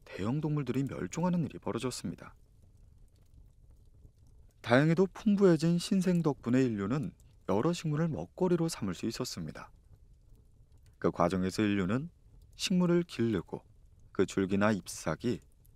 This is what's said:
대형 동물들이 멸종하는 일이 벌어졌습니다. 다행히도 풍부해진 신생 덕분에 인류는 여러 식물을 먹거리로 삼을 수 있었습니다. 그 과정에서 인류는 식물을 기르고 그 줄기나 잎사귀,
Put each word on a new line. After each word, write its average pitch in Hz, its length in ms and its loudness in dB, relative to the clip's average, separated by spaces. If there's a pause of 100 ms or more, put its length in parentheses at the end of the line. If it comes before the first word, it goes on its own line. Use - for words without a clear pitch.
대형 123 380 -4
동물들이 143 420 -2
멸종하는 165 600 -2
일이 87 140 -8
벌어졌습니다. 110 760 -6 (2250)
다행히도 156 540 4
풍부해진 175 640 4
신생 180 440 2
덕분에 131 400 2
인류는 110 520 -2 (340)
여러 117 240 2
식물을 160 360 -2
먹거리로 165 600 -2
삼을 98 260 -6
수 - 120 -8
있었습니다. - 640 -8 (1300)
그 87 120 2
과정에서 92 520 0
인류는 101 480 0 (460)
식물을 175 480 2
기르고 113 600 -2 (480)
그 95 140 2
줄기나 101 460 2
잎사귀, 87 680 -4 (360)